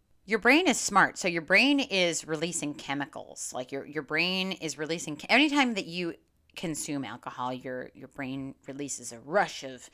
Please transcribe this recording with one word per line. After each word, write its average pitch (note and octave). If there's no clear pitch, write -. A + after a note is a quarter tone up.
Your G3+
brain D4
is A#3+
smart. F#3
So G3
your E3+
brain A#3+
is F3+
releasing D#3
chemicals. -
Like, B2+
your, C#3
your D3
brain F#3
is D#3
releasing, D#3
che-, -
anytime C4+
that F#3+
you E3+
consume D3
alcohol, B2
your, B2+
your -
brain C3+
releases C3
a A#2
rush E3
of, C3